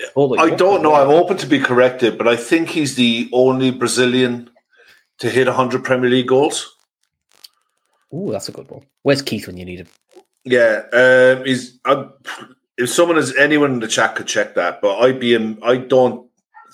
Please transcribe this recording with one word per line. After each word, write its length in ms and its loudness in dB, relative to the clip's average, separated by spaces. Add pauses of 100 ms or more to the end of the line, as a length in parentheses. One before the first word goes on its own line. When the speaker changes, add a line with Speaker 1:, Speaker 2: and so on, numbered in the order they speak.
(140)
Speaker 1:
All 160 2
that 60 -2
you 80 2
Speaker 2:
I 40 4
Speaker 1:
want 120 0
Speaker 2:
don't 160 4
Speaker 1:
from 80 0
Speaker 2:
know. 120 4
Speaker 1:
him. 140 4
Speaker 2:
I'm 60 6
open 220 2
to 100 -8
be 120 2
corrected, 580 0
but 100 -2
I 80 2
think 340 -2
he's 260 -4
the 360 -2
only 400 2
Brazilian 760 -2 (680)
to 100 -4
hit 180 0
a 60 0
hundred 320 -4
Premier 240 0
League 180 0
goals. 480 -2 (1400)
Speaker 1:
Ooh, 180 -8
that's 180 -8
a 20 -12
good 180 -18
one. 140 -20 (200)
Where's 180 0
Keith 260 -8
when 100 -14
you 80 -14
need 140 -14
him? 80 -18 (560)
Speaker 2:
Yeah, 400 2 (100)
um, 520 4
he's. 400 -6
I, 220 -2 (680)
if 120 -2
someone 280 0
is, 180 -2
anyone 380 2
in 60 -4
the 80 -6
chat 280 -2
could 120 -10
check 280 -4
that, 260 -4
but 180 0
I'd 200 2
be 140 2
in, 300 -2
I 140 2
don't 500 0 (460)